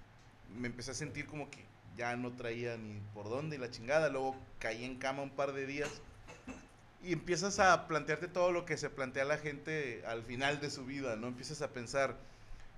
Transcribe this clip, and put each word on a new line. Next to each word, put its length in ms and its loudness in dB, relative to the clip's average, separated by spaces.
me 100 -2
empecé 240 -6
a 40 -6
sentir 320 -6
como 240 -6
que 120 -14
ya 200 0
no 160 -2
traía 460 -2
ni 220 -8
por 160 -6
dónde 280 -2
y 20 -6
la 100 -4
chingada. 400 4
Luego 260 0
caí 240 -2
en 140 -6
cama 240 0
un 80 -4
par 240 2
de 140 -2
días 220 -2
y 100 0
empiezas 460 2
a 280 10
plantearte 400 2
todo 240 6
lo 140 2
que 120 0
se 120 -2
plantea 360 0
la 120 4
gente 680 -2
al 160 -2
final 360 2
de 120 -2
su 140 -6
vida, 300 -2
¿no? 120 -2
Empiezas 340 -6
a 80 0
pensar, 480 2